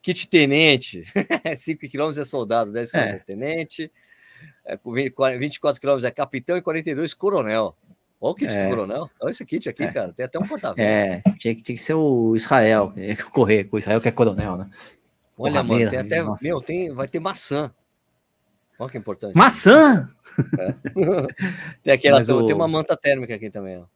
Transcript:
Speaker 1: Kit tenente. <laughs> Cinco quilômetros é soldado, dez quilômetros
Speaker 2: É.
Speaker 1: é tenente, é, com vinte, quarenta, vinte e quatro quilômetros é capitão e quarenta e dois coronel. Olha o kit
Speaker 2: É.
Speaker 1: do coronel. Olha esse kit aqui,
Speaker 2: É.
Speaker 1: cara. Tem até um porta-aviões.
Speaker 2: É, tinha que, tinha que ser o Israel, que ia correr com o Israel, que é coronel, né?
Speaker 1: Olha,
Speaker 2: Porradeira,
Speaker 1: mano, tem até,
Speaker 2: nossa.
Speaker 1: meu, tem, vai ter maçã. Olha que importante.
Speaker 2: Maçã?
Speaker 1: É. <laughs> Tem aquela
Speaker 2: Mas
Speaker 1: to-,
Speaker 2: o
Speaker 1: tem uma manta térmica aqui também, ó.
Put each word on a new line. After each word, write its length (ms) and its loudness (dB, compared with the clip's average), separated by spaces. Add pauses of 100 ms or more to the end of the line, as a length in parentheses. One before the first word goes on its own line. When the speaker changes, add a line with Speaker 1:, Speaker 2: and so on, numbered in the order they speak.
Speaker 1:
Kit 280 -6
tenente. 760 4 (100)
<laughs> 420 -4
Cinco 320 -10
quilômetros 380 -4
é 20 -18
soldado, 440 -2
dez 180 -8
quilômetros 300 -4
Speaker 2:
É. 20 -20
Speaker 1:
é 20 -20
tenente, 680 -10 (720)
é, 120 -10
com 160 -12
vinte, 180 -2
quarenta, 280 0
vinte 180 -6
e 40 -16
quatro 200 -2
quilômetros 240 0
é 60 0
capitão 460 -6
e 60 -6
quarenta 280 -6
e 40 -4
dois 200 -4
coronel. 640 -2 (440)
Olha 120 -2
o 20 -4
kit 180 -4
Speaker 2:
É. 120 0
Speaker 1:
do 60 0
coronel. 380 -6 (120)
Olha 100 -4
esse 160 -10
kit 220 -6
aqui, 160 -6
Speaker 2:
É. 80 -6
Speaker 1:
cara. 200 -6
Tem 140 -10
até 120 -8
um 80 -4
porta-aviões. 420 -4
Speaker 2:
É, 340 0 (160)
tinha 160 -2
que, 80 -16
tinha 140 -8
que 60 -8
ser 120 -2
o 400 2
Israel, 580 4
que 80 -12
ia 160 -6 (100)
correr 380 2
com 120 -6
o 20 0
Israel, 220 0
que 80 0
é 40 -2
coronel, 440 0
né? 140 -10 (680)
Speaker 1:
Olha, 240 -2
Speaker 2:
Porradeira, 0 -
Speaker 1:
mano, 280 2
tem 100 -4
até, 220 -2
Speaker 2:
nossa. 220 -6
Speaker 1:
meu, 160 -2
tem, 320 -6
vai 140 -8
ter 140 -8
maçã. 520 -6 (1040)
Olha 120 -10
que 80 -12
importante. 380 -6
Speaker 2:
Maçã? 720 8 (500)
Speaker 1:
É. 240 -4
<laughs> 1000 -4
Tem 80 4
aquela 260 6
Speaker 2:
Mas 80 2
Speaker 1:
to-, 120 2
Speaker 2:
o 80 4
Speaker 1:
tem 80 4
uma 120 0
manta 300 -2
térmica 380 -2
aqui 140 -10
também, 300 -12
ó. 60 -18 (120)